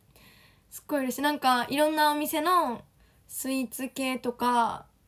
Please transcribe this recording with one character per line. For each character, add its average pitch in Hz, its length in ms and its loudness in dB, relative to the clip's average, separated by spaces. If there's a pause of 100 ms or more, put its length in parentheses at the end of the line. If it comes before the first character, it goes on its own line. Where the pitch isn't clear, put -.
(680)
す - 120 -18
っ - 60 -20
ご 294 100 -2
い 269 60 0
嬉 254 120 -4
し - 40 -10
い。 - 20 -4
な 294 100 2
ん 294 80 -4
か、 247 300 2
い 277 80 -2
ろ 302 100 4
ん 311 80 0
な 302 160 4
お 294 40 0
店 302 260 -2
の 320 420 2 (460)
ス - 200 -8
イ 262 120 0
ー 247 80 -4
ツ 262 180 -8
系 262 300 -4
と 247 160 -4
か、 233 520 0 (220)